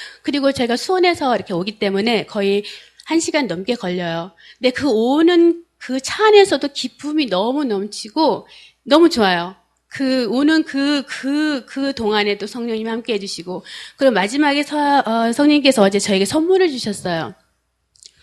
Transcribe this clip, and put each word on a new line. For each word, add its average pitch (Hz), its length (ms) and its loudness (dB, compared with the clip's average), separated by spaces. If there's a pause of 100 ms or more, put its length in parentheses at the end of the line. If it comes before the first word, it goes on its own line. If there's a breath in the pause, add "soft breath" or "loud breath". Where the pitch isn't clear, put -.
(220 loud breath)
그리고 277 300 0
제가 240 240 -2
수원에서 339 600 0
이렇게 196 180 -6
오기 196 240 -4
때문에 202 480 0
거의 202 380 -2 (420 loud breath)
한 320 140 0
시간 302 260 -2
넘게 190 300 -4
걸려요. 180 560 -6 (260 loud breath)
근데 247 120 0
그 254 200 -2
오는 330 720 4 (160)
그 262 220 -6
차 - 280 -2
안에서도 381 440 6
기쁨이 294 540 -4
너무 233 380 -2
넘치고 208 840 -2 (380 loud breath)
너무 320 260 6
좋아요. 185 460 0 (320)
그 262 420 -2
오는 294 320 2
그, 277 460 -2
그, 285 580 -4
그 277 260 -6
동안에 208 460 0
또 214 80 -10
성령님이 226 420 -8
함께 226 260 -6
해주시고, 185 500 -10 (340 loud breath)
그리고 262 160 2
마지막에 277 480 0
서-, 285 420 0
어, 226 280 0
성령님께서 285 500 4
어제 196 160 2
저에게 196 260 0
선물을 339 460 2
주셨어요. 180 640 -6 (880 soft breath)